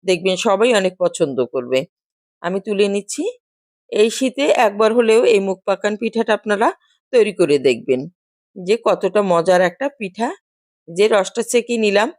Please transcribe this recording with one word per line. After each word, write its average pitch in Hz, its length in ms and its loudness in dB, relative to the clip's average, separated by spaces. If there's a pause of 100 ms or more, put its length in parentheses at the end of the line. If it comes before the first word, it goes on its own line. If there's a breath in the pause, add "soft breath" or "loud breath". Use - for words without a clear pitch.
দেখবেন 185 320 0
সবাই 214 380 2
অনেক 190 240 0
পছন্দ 160 480 -2
করবে। 127 320 -4 (640)
আমি 180 180 -4
তুলে 202 280 0
নিচ্ছি। 202 340 -6 (680)
এই 220 180 2
শীতে 262 340 -2 (140)
একবার 214 360 2
হলেও 233 300 4
এই 202 160 4
মুখ 190 240 -4
পাকান 202 320 -2
পিঠাটা 220 380 -4
আপনারা 208 340 -2 (440)
তৈরি 214 220 2
করে 147 240 2
দেখবেন 127 420 0 (560)
যে 190 180 -2 (100)
কতটা 190 380 0
মজার 180 380 2
একটা 180 260 -2 (100)
পিঠা। 208 320 -6 (600)
যে 170 180 0
রসটা 220 360 0
ছেঁকে 233 360 -2
নিলাম 208 300 0 (100)